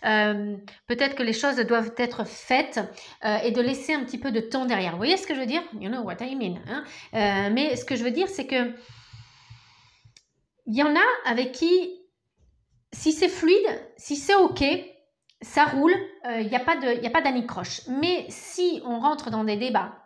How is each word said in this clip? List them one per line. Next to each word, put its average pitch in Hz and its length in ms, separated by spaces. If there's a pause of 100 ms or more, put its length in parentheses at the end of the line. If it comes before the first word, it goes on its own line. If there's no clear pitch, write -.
Euh, 208 520 (320)
peut-être 269 260
que 269 80
les 226 100
choses 262 240
doivent 226 400
être 240 300
faites, 269 540 (440)
euh, 214 200
et 240 60
de 240 120
laisser 269 320
un 277 100
petit - 140
peu 277 120
de 220 100
temps 254 260
derrière. 190 260
Vous 170 60
voyez 285 180
ce - 100
que 311 80
je 262 60
veux 254 60
dire ? 311 160 (180)
You 285 80
know 247 140
what 180 180
I 262 160
mean, 180 320
hein ? 285 160 (300)
Euh, 202 360
mais 262 260
ce - 100
que 262 100
je 233 80
veux 247 60
dire, 349 180
c'est 269 180
que 240 280 (1900)
il 220 100
y 277 60
en 294 120
a 415 360
avec 254 220
qui, 359 440 (960)
si - 180
c'est 330 200
fluide, 370 500 (160)
si - 200
c'est 294 180
ok, - 280 (840)
ça 294 200
roule, 285 280 (320)
euh, 233 160
il 214 60
y 208 80
a 247 60
pas 330 160
de, 262 100 (120)
il 233 40
y 240 60
a - 20
pas 320 100
d'anicroche. 240 680
Mais 311 400
si - 560
on 240 160
rentre 294 280
dans 220 140
des 214 140
débats 214 500